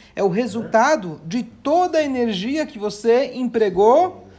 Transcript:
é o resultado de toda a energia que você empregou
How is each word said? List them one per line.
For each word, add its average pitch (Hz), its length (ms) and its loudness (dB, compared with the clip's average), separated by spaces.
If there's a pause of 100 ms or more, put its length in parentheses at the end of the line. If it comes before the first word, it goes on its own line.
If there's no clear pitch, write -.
(160)
é - 60 -6
o 196 60 2
resultado 220 960 0
de 208 160 -6
toda 330 560 -2
a 311 60 2
energia 247 640 -2
que - 100 -16
você 233 560 0
empregou 233 920 2 (100)